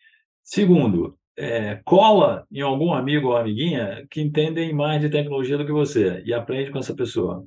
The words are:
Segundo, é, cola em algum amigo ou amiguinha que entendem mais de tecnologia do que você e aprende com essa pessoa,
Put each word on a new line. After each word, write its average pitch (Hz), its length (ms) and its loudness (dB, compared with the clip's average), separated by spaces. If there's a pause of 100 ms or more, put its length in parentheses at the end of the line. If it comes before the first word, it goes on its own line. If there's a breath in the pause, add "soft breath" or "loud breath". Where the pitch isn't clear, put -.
(440)
Segundo, 147 760 2 (200)
é, 107 480 -6
cola 185 680 4
em 139 80 -10
algum 139 340 0
amigo 135 360 0
ou 120 80 2
amiguinha 117 720 -4
que - 80 -8
entendem 156 540 -2
mais 147 260 0
de 151 100 0
tecnologia 143 480 -2
do 147 80 -4
que 147 60 -4
você 113 540 0
e 113 80 -4
aprende 131 380 -4
com 139 80 -8
essa - 140 -8
pessoa, 92 540 -4